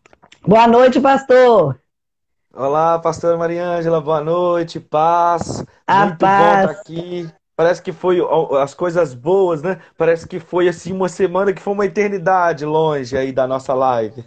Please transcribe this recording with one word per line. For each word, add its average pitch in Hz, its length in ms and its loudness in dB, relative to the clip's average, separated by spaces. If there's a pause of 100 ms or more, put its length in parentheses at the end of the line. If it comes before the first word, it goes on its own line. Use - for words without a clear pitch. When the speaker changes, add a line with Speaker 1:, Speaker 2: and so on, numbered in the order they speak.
(460)
Speaker 1:
Boa 226 220 6
noite, 247 320 4
pastor. 254 800 4 (760)
Speaker 2:
Olá, 156 420 0
pastora 165 380 -2
Mariângela, 170 600 -2
boa 156 220 -4
noite, 170 580 -2
paz. 165 840 0 (200)
Speaker 1:
A 196 200 2
Speaker 2:
Muito 196 80 -2
bom 160 60 -14
tá 196 480 4
Speaker 1:
paz. - 20 -4 (100)
Speaker 2:
aqui. 170 500 -10 (240)
Parece 170 280 0
que 190 100 -10
foi, 180 300 -2
ó, 147 380 -2
as 139 140 -2
coisas 165 400 -2
boas, 170 480 0
né? 180 160 -6 (200)
Parece 165 280 0
que 180 140 -12
foi, 175 300 0
assim, 170 240 -8
uma 190 160 -2
semana 190 420 0
que 165 100 -12
foi 202 120 -6
uma 202 120 0
eternidade 185 800 0
longe 151 520 -2
aí 131 160 -4
da 131 120 0
nossa 131 280 -4
live, 123 540 -2